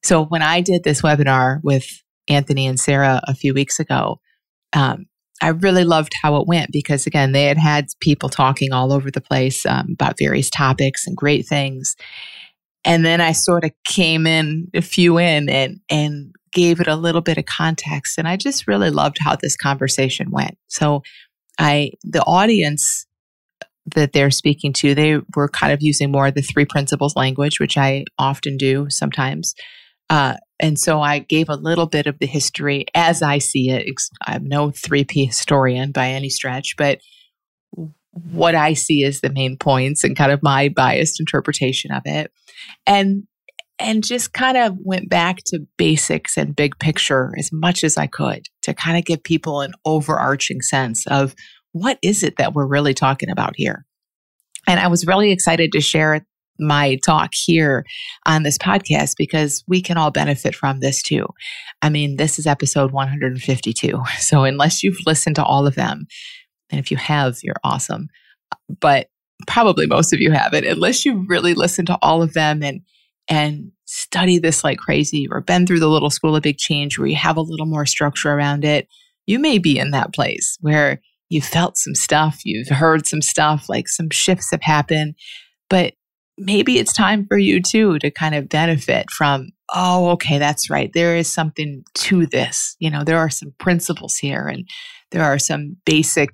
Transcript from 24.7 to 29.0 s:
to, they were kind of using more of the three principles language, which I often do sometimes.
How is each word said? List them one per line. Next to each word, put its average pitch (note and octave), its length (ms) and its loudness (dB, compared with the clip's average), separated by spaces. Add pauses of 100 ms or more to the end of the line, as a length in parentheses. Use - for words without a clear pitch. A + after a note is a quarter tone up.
to, C#3+ 200 2
they D3+ 260 4 (160)
were C#3+ 120 2
kind - 240 0
of C#3+ 100 0
using D3 300 0
more C#3 160 2
of C#3 80 -2
the C#3+ 60 -2
three D3 240 0
principles C#3+ 500 -2
language, C3+ 440 0
which D3 180 -2
I C3+ 280 0 (140)
often C#3 380 -2
do C#3 320 0
sometimes. C#3+ 680 -4 (540)